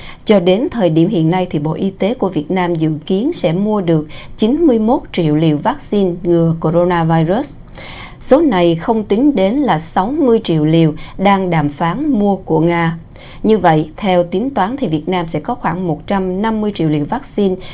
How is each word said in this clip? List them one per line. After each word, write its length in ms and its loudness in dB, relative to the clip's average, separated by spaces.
Cho 140 6
đến 320 2
thời 180 0
điểm 200 4
hiện 200 2
nay 200 0
thì 100 -2
Bộ 140 -4
Y 160 -2
tế 240 -2
của 160 -2
Việt 220 -4
Nam 240 0
dự 160 0
kiến 280 -2
sẽ 200 -2
mua 280 0
được 260 0
chín 180 2
mươi 240 4
mốt 220 0
triệu 220 2
liều 220 2
vaccine 540 -2
ngừa 360 2
coronavirus. 960 0
Số 220 4
này 340 4
không 280 -2
tính 320 2
đến 200 2
là 240 0
sáu 320 -2
mươi 320 2
triệu 220 0
liều 280 4
đang 320 2
đàm 200 0
phán 420 -2
mua 240 2
của 240 -2
Nga. 380 2
Như 140 4
vậy, 400 2
theo 260 2
tính 260 -2
toán 280 -2
thì 100 -4
Việt 220 -2
Nam 180 -2
sẽ 120 -6
có 160 -4
khoảng 320 -4
một 200 -4
trăm 340 -2
năm 200 -2
mươi 140 -2
triệu 140 0
liều 160 0
vaccine 500 -2